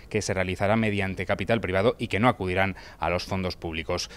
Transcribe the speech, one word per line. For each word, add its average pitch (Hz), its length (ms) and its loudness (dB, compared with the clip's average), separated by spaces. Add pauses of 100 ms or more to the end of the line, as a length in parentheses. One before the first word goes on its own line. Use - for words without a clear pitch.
que 104 140 0
se 104 100 -2
realizará 92 420 2
mediante 98 520 0
capital 101 340 0
privado 95 380 2
y 117 80 -2
que 98 120 0
no 123 100 6
acudirán 95 460 2 (220)
a 82 140 0
los 90 140 0
fondos 92 320 -4
públicos, 82 600 -4